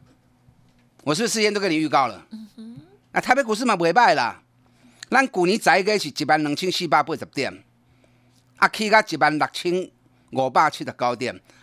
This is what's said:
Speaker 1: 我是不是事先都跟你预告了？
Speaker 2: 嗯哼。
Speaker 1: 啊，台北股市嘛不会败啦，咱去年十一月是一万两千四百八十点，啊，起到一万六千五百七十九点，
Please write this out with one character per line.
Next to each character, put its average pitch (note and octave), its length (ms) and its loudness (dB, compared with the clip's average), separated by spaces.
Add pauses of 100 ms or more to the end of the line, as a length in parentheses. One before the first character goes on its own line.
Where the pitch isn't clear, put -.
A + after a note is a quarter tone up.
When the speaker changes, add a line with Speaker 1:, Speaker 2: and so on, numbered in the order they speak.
(1040)
Speaker 1:
我 D3 100 0
是 F3+ 80 -2
不 A#3 60 0
是 - 60 -6
事 A3 80 0
先 G#3 120 2
都 G3+ 60 -4
跟 F#3+ 100 0
你 D#3 60 0
预 D#3 100 0
告 C#3 200 2
了？ G2 240 -10
Speaker 2:
嗯 - 260 -18
哼。 A#3 240 -20 (320)
Speaker 1:
啊， F3+ 80 -2
台 C4+ 140 2
北 C#4 80 0
股 A3 120 -2
市 A3 100 -4
嘛 A#3 100 2
不 F3 80 -2
会 E3+ 80 2
败 A3 240 4
啦， A#2 280 -2 (680)
咱 C4 180 2
去 F#3+ 180 -4
年 F3+ 140 2
十 F3 220 4
一 F#3+ 40 -2
月 G#3 140 0
是 D3+ 120 -8
一 D3 160 -6
万 D#3+ 160 2
两 D3 120 -2
千 F#3 160 -4
四 F3 160 -4
百 D3+ 160 2
八 D3+ 140 -6
十 A2+ 80 -10
点， G2 400 -8 (920)
啊， F#3+ 120 4
起 G#3+ 220 -4
到 G#3+ 180 6
一 - 80 -6
万 D3+ 220 2
六 C#3 160 0
千 F3+ 360 -4 (420)
五 C3 180 -2
百 D#3 180 4
七 D3 160 -10
十 B2 140 -10
九 B2 180 -2
点， A2 240 -6 (220)